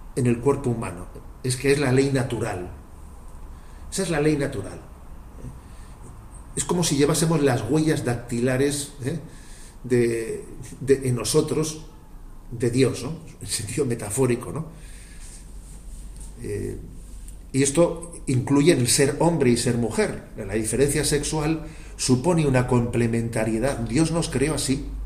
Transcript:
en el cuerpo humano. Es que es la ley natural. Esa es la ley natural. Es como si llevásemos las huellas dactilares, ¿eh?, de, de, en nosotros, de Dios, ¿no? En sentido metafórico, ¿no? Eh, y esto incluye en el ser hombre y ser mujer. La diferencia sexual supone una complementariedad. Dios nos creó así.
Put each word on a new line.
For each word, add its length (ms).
en 100
el 120
cuerpo 320
humano. 360
Es 140
que 160
es 80
la 140
ley 180
natural. 580
Esa 140
es 60
la 100
ley 160
natural. 460
Es 80
como 180
si 140
llevásemos 440
las 280
huellas 340
dactilares, 880
¿eh?, 140
de, 600
de, 260
en 80
nosotros, 720
de 180
Dios, 340
¿no? 100
En 60
sentido 380
metafórico, 640
¿no? 140
Eh, 360
y 100
esto 500
incluye 460
en 60
el 100
ser 300
hombre 300
y 80
ser 200
mujer. 480
La 180
diferencia 500
sexual 600
supone 500
una 220
complementariedad. 1120
Dios 320
nos 180
creó 260
así. 340